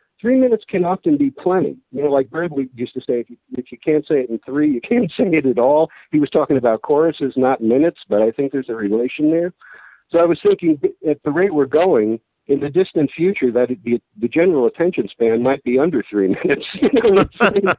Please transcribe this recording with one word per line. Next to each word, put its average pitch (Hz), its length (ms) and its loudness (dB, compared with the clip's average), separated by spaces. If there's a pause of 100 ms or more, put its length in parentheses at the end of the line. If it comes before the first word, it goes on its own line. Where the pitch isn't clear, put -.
(200)
three 247 160 2
minutes 247 320 2
can 185 160 -2
often 175 320 -2
be 143 140 0
plenty. 175 460 -2 (140)
You 135 120 -8
know, 147 80 0
like 135 200 0
Birdley 147 440 -6
used 120 200 -8
to 127 60 -10
say, 120 200 -4
"If - 100 -10
you, 120 60 -20 (160)
if 127 200 -12
you 120 60 -18
can't 151 280 -2
say 147 140 0
it 123 100 -6
in 113 140 -6
three, 147 260 -2
you 123 100 -2
can't 233 340 -2
<laughs> - 20 -18
say - 100 0
it 160 200 0
at 120 120 0
all." 147 320 2 (200)
He 151 100 0
was 143 100 0
talking 147 280 0
about 117 240 0
choruses, 147 540 0
not 127 260 0
minutes, 135 360 2 (100)
but 104 120 2
I 110 100 2
think 139 220 -4
there's 135 160 -6
a 120 60 -6
relation 117 560 -2
there. 170 220 -2 (580)
So 165 80 0
I 170 80 4
was 170 160 0
thinking, 175 360 2 (300)
at 147 140 -2
the 151 80 -4
rate 175 240 0
we're 147 100 2
going, 127 560 2 (260)
in 135 140 0
the 139 80 -6
distant 160 480 0
future, 170 360 0
that 120 180 0
it 110 120 -8
be, 120 200 -2 (180)
the 117 80 -2
general 156 380 2
attention 156 420 -2
span 113 340 0
might 135 220 0
be 127 140 0
under 143 320 0
three 101 180 0
<laughs> - 160 -2
minutes. 147 300 -2
You 208 180 0
know 233 180 2
what 196 200 4 (100)
I'm 220 120 2
saying? 196 260 0